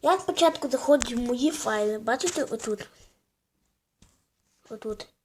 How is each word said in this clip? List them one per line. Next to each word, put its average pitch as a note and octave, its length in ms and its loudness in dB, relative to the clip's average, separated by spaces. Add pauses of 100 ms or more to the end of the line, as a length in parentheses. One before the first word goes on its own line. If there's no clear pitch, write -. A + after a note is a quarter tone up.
Я F4+ 180 4
спочатку D#4+ 500 0
заходжу C4 460 2
в A#3 40 0
мої B3 320 0
файли, G#3+ 480 -2
бачите, C4 440 -2
отут. A3 440 -6 (1800)
Отут. A3 380 -10 (180)